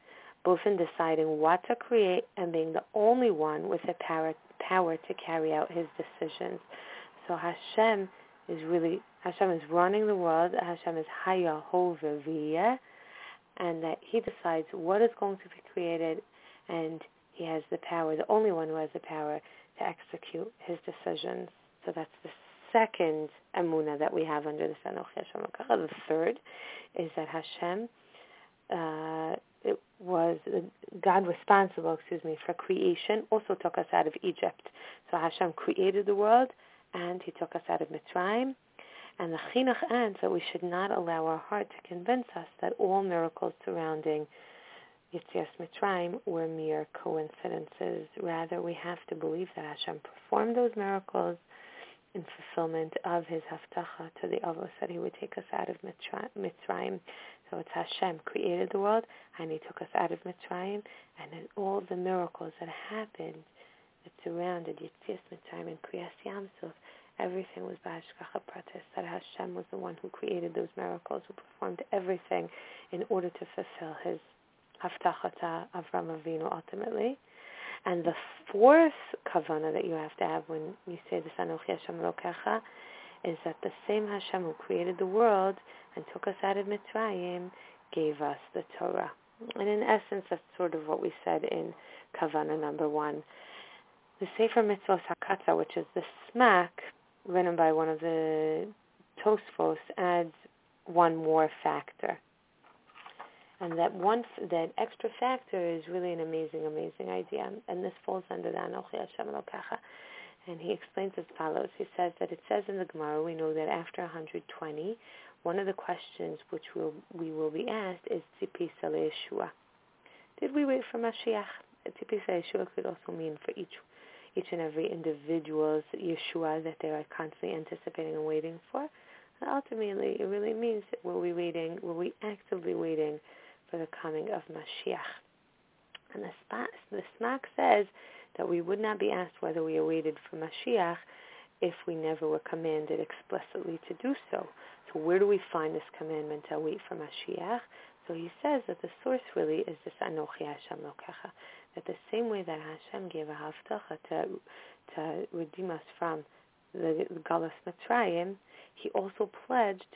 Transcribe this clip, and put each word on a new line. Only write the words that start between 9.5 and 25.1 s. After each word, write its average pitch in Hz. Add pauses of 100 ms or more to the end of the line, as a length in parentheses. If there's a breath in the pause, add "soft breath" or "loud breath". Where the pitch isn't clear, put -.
is 160
running 190
the 208
world. 170
Hashem 170
is 160 (200)
Haya, 170
Hove, 180
V'yeh, 156 (800 loud breath)
and 165
that 160
He 226
decides 165
what 185
is 233 (100)
going 196
to -
be - (120)
created, 165 (480 loud breath)
and 165 (320)
He 170
has 160
the 165
power, 160
the 156
only 214
one 160
who 156
has 156
the -
power 151 (380 loud breath)
to -
execute -
His 170
decisions. - (360)
So 147
that's 160 (140)
the 165 (420)
second 165 (300)
Emunah 156
that -
we 160
have 156
under 156
the 156 (100)
Sanochi -